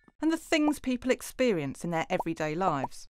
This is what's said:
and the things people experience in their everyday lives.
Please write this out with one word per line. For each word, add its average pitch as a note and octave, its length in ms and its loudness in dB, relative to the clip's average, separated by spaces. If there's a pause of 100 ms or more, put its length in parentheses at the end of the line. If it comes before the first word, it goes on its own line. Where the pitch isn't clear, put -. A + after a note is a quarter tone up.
(200)
and D#4 120 4
the E4 40 2
things D4+ 420 2
people B3+ 320 0
experience G#3 720 0
in F3 80 -4
their D#3+ 180 0
everyday D#3+ 460 -2
lives. D#3 600 -2